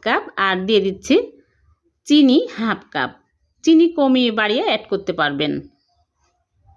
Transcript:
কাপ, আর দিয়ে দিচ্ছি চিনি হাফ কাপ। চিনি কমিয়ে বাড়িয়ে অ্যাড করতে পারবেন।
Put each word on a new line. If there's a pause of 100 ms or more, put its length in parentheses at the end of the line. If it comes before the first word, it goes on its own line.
কাপ, (140)
আর (100)
দিয়ে
দিচ্ছি (920)
চিনি (160)
হাফ (100)
কাপ। (520)
চিনি
কমিয়ে
বাড়িয়ে
অ্যাড
করতে
পারবেন। (1200)